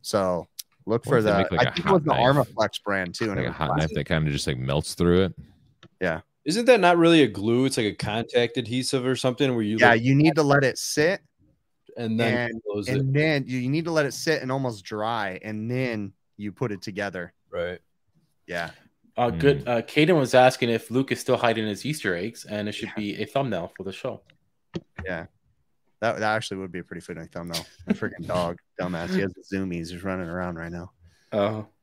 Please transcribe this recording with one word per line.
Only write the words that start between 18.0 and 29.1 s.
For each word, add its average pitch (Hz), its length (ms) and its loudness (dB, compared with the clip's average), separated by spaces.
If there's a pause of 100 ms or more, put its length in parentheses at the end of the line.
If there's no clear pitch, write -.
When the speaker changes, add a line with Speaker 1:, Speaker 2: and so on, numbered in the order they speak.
Speaker 1:
Yeah. 85 240 -6 (460)
Speaker 4:
Uh, 120 140 2
good. 143 340 2
Speaker 2:
Mm. - 20 -4
Speaker 4:
Uh, 120 140 0
Caden 160 360 4
was 131 180 2
asking 127 340 6
if 113 220 -2
Luke 131 200 0
is 117 80 -2
still 123 180 0
hiding 113 280 0
his 101 200 -6
Easter 151 300 -4
eggs, 101 300 -8
and 107 240 -6
it 104 40 -8
should - 160 -8
Speaker 1:
Yeah. - 60 -14
Speaker 4:
be 104 260 -6
a 104 40 -4
thumbnail 104 500 -4
for 95 80 -14
the 95 80 -8
show. 113 300 -10 (840)
Speaker 1:
Yeah. 85 220 -6 (760)
That, 110 180 -2
that 107 160 0
actually 107 220 -6
would 95 140 -10
be 90 80 -10
a 85 40 -12
pretty 87 180 -14
funny 82 240 -14
thumbnail. 85 400 -10 (220)
My 104 60 0
freaking 87 340 -6
Speaker 4:
<laughs> - 0 -
Speaker 1:
dog, 87 320 -2 (200)
dumbass. 90 360 -4